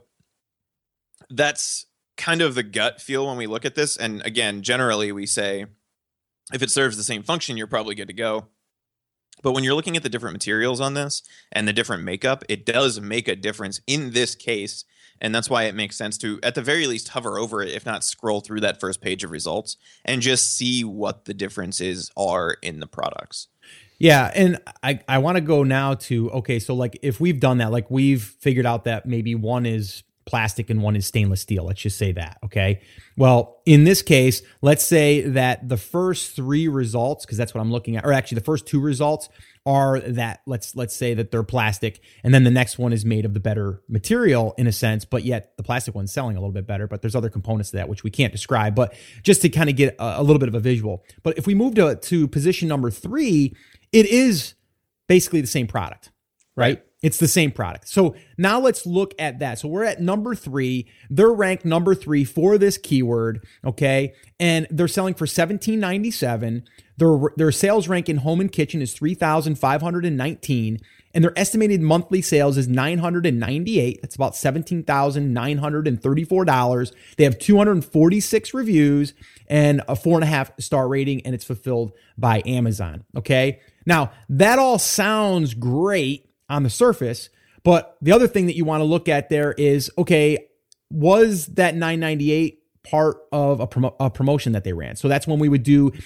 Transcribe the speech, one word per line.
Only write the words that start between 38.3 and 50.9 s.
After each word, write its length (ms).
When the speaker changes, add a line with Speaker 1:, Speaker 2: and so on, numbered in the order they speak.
Speaker 2:
the 40
first 220
two 160
results 480
are 320
that, 480
let's, 280
let's 200
say 180
that 160
they're 140
plastic, 560
and 100
then 100
the 60
next 300
one 120
is 140
made 180
of 120
the 40
better 480
material 680
in 80
a 60
sense, 340
but 180
yet 340
the 60
plastic 300
one's 180
selling 240
a 40
little 120
bit 140
better, 220
but 160
there's 120
other 140
components 400
to 80
that 100
which 160
we 60
can't 220
describe, 420
but 220
just 220
to 60
kinda 240
get 260
a, 220
a 20
little 160
bit 100
of 60
a 40
visual. 460